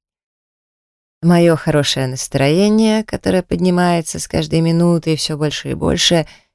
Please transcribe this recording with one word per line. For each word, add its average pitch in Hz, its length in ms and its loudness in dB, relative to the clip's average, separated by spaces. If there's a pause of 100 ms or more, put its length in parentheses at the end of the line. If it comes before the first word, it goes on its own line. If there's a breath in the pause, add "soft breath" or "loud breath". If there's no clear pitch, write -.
(1200)
Моё 170 320 4
хорошее 143 500 -2
настроение, 202 960 0
которое 190 400 -2
поднимается 175 760 0
с - 100 -10
каждой 165 320 -2
минутой 165 560 2
всё 151 220 -6
больше 143 320 -6
и 131 40 -4
больше, 165 520 0 (280 loud breath)